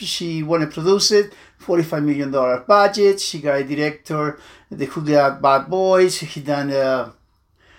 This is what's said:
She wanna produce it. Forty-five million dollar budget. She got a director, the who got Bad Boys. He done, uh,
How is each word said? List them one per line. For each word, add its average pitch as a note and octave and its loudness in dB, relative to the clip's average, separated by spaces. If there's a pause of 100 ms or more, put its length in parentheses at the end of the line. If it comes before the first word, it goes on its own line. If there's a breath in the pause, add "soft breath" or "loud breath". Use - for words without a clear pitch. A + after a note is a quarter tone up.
She E3 -6
wanna D#3 0
produce F#3+ 0
it. G#3 2 (240 soft breath)
Forty-five E3 -2
million C#3+ -2
dollar B2+ 2
budget. G3+ 4
She - -8
got C#3+ 0
a C3+ -4
director, D3 -4 (320 loud breath)
the D3 -6
who D#3+ -8
got C#3+ 2
Bad C3+ 2
Boys. F#3 2
He D#3 -12
done, C#3+ -4
uh, C3 -2 (680 soft breath)